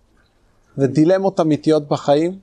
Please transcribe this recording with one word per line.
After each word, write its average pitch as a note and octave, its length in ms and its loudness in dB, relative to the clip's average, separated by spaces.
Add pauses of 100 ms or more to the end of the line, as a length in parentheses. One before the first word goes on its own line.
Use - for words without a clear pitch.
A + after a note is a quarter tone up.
(760)
ודילמות F3 600 0
אמיתיות D3+ 480 0
בחיים, D#3 560 -2